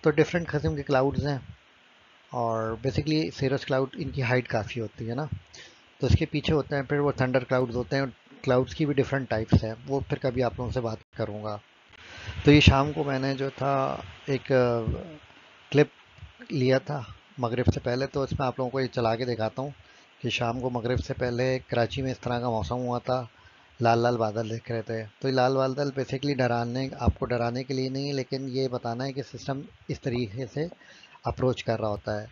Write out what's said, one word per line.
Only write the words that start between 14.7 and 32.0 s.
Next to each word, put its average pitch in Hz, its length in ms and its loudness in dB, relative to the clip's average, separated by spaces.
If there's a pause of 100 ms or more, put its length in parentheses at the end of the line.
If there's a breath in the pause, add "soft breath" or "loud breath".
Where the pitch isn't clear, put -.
क्लिप 147 200 6 (600)
लिया 131 280 4
था 139 260 -6 (340)
मगरिब 120 320 2
से - 80 -6
पहले, 131 280 -2
तो 139 160 -2
इसमें 135 240 -4
आप 123 120 -4
लोगों 127 120 -2
को 135 80 -2
ये 131 80 0
चला 113 280 0
के 120 100 -4
दिखाता 110 360 -2
हूँ। 139 120 -8 (480 loud breath)
कि 123 80 -2
शाम 120 320 -2
को 127 80 -2
मगरिब 123 300 0
से - 140 -6
पहले 123 460 0
कराची 120 420 -2
में 131 100 -2
इस 123 100 -8
तरह 120 180 -2
का 123 100 -2
मौसम 110 260 -2
हुआ 123 240 -2
था, 127 300 -2 (520 loud breath)
लाल 117 180 6
लाल 120 180 4
बादल 110 320 0
दिख 113 220 -8
रहे 113 100 -2
थे। 110 240 -6
तो - 220 -6
ये 131 60 0
लाल 131 220 4
बादल 131 360 0
basically 135 440 -2
डराने, 123 560 0 (100)
आपको 123 240 0
डराने 120 380 -2
के 131 100 -6
लिए 131 160 -2
नहीं 135 180 -6
है, 143 60 -4
लेकिन 135 340 -4
ये 131 200 -2
बताना 120 360 -4
है 139 100 -6
कि 131 100 -6
system 135 400 -8 (260)
इस - 120 -6
तरीके 120 460 -4
से 156 220 -6 (580 loud breath)
approach 123 340 0
कर 113 180 -2
रहा 107 100 -2
होता 104 320 -4